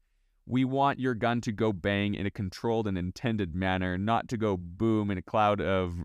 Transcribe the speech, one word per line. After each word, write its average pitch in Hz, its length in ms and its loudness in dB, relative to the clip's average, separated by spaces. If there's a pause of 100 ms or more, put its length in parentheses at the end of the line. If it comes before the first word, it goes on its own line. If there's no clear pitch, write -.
(440)
We 127 220 0
want 135 340 0
your 127 140 0
gun 117 260 0
to 113 120 -4
go 110 200 2
bang 101 420 0
in 95 120 -4
a 101 40 -2
controlled 110 560 -2
and 95 120 -2
intended 92 560 -2
manner, 92 420 0
not 110 320 0
to 127 80 -4
go 104 220 0
boom 104 520 0
in 98 60 0
a 90 60 -4
cloud 104 400 2
of 90 320 0 (100)